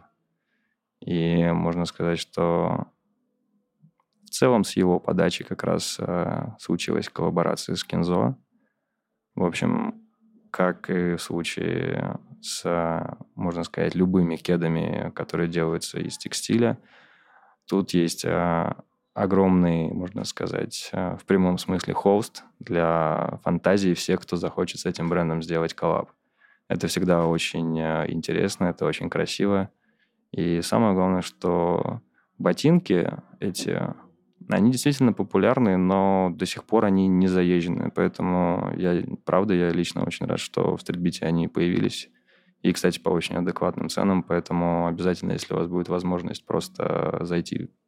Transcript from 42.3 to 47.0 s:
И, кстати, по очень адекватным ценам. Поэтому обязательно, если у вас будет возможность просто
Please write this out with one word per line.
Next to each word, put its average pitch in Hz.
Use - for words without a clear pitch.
И, 92
кстати, 87
по -
очень 87
адекватным 87
ценам. 95
Поэтому 87
обязательно, 87
если -
у 90
вас 87
будет 87
возможность 87
просто -